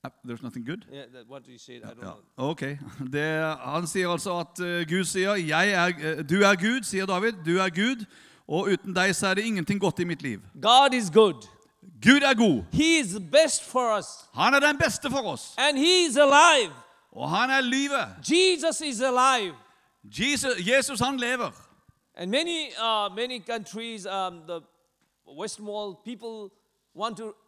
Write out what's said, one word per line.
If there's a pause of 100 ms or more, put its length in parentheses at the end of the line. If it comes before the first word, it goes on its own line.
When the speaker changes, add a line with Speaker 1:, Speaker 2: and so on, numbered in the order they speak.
Speaker 1:
Uh, (180)
there's
nothing
good?
Speaker 2:
Yeah, (100)
that,
what
he
said,
I
Speaker 1:
Ja,
Speaker 2:
don't
Speaker 1:
ja. (240)
Speaker 2:
know.
Speaker 1:
Okay. (280)
<laughs>
Det,
han
sier
altså
at,
eh,
Gud
sier,
"Jeg
er,
eh,
du
er
Gud",
sier
David, (140)
"du
er
Gud, (440)
og
uten
deg
så
er
det
ingenting
godt
i
mitt
liv." (220)
Speaker 2:
God
is
good. (680)
Speaker 1:
Gud
er
god. (100)
Speaker 2:
He
is (160)
best
for
us. (280)
Speaker 1:
Han
er
den
beste
for
oss.
Speaker 2:
And
he
is
alive. (400)
Speaker 1:
Og
han
er
livet. (220)
Speaker 2:
Jesus
is
alive. (500)
Speaker 1:
Jesus,
Jesus,
han
lever. (680)
Speaker 2:
And
many, (100)
uh,
many
countries,
um,
the (800)
Western
world,
people (440)
want
to (160)